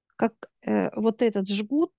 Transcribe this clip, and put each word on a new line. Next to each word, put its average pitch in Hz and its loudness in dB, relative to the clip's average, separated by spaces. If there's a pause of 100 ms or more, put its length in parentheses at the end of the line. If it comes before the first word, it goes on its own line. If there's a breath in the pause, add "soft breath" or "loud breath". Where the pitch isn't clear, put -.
(180)
Как, - 0 (300)
э, 208 0
вот 220 0
этот 202 0
жгут, 220 0